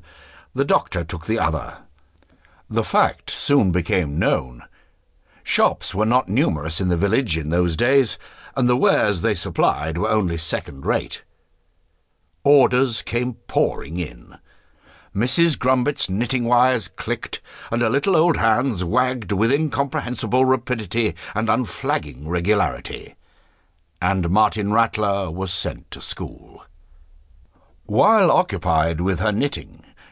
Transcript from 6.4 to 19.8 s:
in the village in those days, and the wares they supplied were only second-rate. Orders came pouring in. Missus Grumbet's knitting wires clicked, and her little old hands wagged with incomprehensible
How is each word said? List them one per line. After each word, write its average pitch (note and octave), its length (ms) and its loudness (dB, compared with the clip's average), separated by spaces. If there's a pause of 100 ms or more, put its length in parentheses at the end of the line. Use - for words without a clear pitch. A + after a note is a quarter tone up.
in F#2 60 0
the F2 100 2
village G2 400 0
in D2+ 120 -4
those F2 280 2
days, B2+ 400 2 (380)
and B2 120 2
the B2 100 4
wares B2 440 2
they G#2+ 140 0
supplied D#2+ 640 -2
were G2+ 120 0
only F#2+ 280 2
second-rate. D#2+ 840 -4 (1200)
Orders B2+ 580 4
came A#2+ 320 -2 (140)
pouring E2+ 500 -2
in. A#1+ 400 -8 (760)
Missus B2+ 440 0
Grumbet's C3 520 0
knitting A#2 360 -2
wires A#2+ 420 2
clicked, - 540 -6 (280)
and A#2 120 0
her A#2 80 2
little D3 260 2
old E3 220 4
hands A2 480 2
wagged A#2 480 0
with A2 180 2
incomprehensible C3 920 0